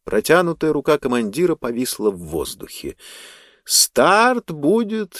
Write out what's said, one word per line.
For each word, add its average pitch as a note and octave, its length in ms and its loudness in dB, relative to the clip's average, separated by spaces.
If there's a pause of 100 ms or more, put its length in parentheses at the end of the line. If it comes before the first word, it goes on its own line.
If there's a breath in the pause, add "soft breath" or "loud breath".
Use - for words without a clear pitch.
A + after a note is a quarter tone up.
Протянутая D#3+ 640 2
рука D3 280 0
командира B2 560 -2
повисла A#2+ 560 -2
в F2+ 80 -12
воздухе. C#2+ 760 -8 (720 loud breath)
"Старт G#3+ 840 2
будет G3+ 680 -2